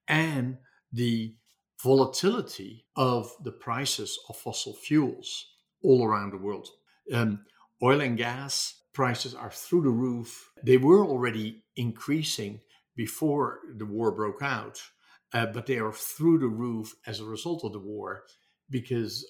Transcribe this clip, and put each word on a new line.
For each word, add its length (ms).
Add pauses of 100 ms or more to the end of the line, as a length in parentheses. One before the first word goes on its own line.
and 500 (320)
the 460 (440)
volatility 1040 (120)
of 340 (140)
the 80
prices 640 (100)
of 80
fossil 380
fuels 720 (380)
all 200
around 280
the 60
world. 280 (480)
Um, 300 (360)
oil 200
and 160
gas 640 (100)
prices 440
are 160
through 300
the 80
roof. 600 (140)
They 140
were 280
already 560 (140)
increasing 880 (340)
before 640 (160)
the 100
war 240
broke 320
out, 400 (500)
uh, 140
but 200
they 120
are 140
through 480
the 80
roof 480 (100)
as 140
a 40
result 380
of 100
the 60
war 460 (460)
because, 600